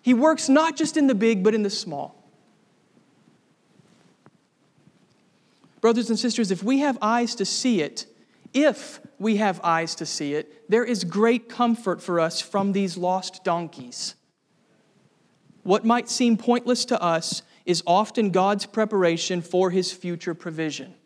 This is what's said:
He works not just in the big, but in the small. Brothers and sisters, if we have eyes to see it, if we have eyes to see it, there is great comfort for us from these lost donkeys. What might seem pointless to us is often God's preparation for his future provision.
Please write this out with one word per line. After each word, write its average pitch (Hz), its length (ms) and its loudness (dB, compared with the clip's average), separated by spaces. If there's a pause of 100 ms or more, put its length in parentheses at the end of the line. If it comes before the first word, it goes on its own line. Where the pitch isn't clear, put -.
He 247 120 4
works 285 360 2
not 311 260 6
just 311 220 -2
in 285 100 4
the 254 80 4
big, 208 280 2
but 214 100 4
in 214 100 0
the 202 60 -2
small. 147 520 -10 (3500)
Brothers 233 300 2
and 214 100 0
sisters, 226 320 -2
if 185 120 -4
we 262 160 2
have 285 220 0
eyes 233 340 0
to 196 100 -4
see 226 360 0
it, - 260 -8 (460)
if 277 460 0 (180)
we 208 200 0
have 190 260 -2
eyes 165 320 0
to 160 100 -10
see 147 280 -6
it, - 360 -8
there 226 140 4
is 214 220 -2
great 220 420 0
comfort 226 540 -2
for 175 180 -2
us 165 220 -2
from 196 320 -2
these 190 240 -2
lost 185 480 -4
donkeys. 165 680 -6 (1500)
What 208 220 2
might 240 240 2
seem 240 260 2
pointless 240 500 0
to - 160 -2
us 165 400 -2 (240)
is 170 220 0
often 208 440 2
God's 196 340 2
preparation 185 760 0
for 180 300 0
his 185 220 -2
future 175 400 -8
provision. 160 600 -8 (120)